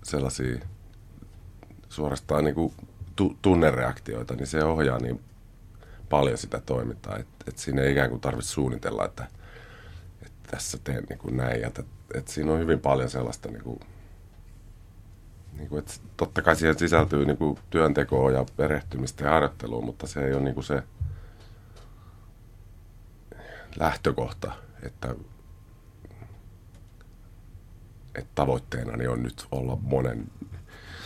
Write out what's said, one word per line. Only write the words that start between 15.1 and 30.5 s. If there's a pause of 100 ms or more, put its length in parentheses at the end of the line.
niinku,
et (160)
totta
kai
siihen
sisältyy
niinku (100)
työntekoa
ja (120)
perehtymistä
ja
harjoittelua,
mutta
se
ei
ole
niinku
se (3000)
lähtökohta, (320)
että, (3000)
että
tavoitteenani
on
nyt
olla
monen (800)